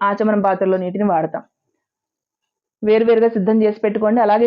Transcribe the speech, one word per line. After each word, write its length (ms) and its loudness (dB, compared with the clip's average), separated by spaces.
ఆచమనం 380 0
పాత్రలో 360 0
నీటిని 300 -4
వాడతాం. 300 -4
వేరువేరుగా 520 2
సిద్ధం 300 0
చేసి 180 -2
పెట్టుకోండి. 420 0
అలాగే 220 2